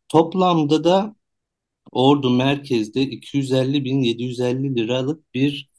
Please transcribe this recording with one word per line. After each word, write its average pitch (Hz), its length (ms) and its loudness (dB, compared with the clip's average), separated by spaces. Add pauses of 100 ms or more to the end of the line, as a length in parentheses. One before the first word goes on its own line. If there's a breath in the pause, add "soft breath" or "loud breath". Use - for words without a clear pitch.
toplamda 165 760 2
da 190 320 0 (760)
Ordu 131 380 4
merkezde 127 720 0
iki 135 360 -6
yüz 131 140 -2
elli 135 340 0
bin 135 160 -2
yedi 117 220 -2
yüz 123 160 -6
elli 131 360 -2
liralık 127 580 -4
bir, 139 460 -2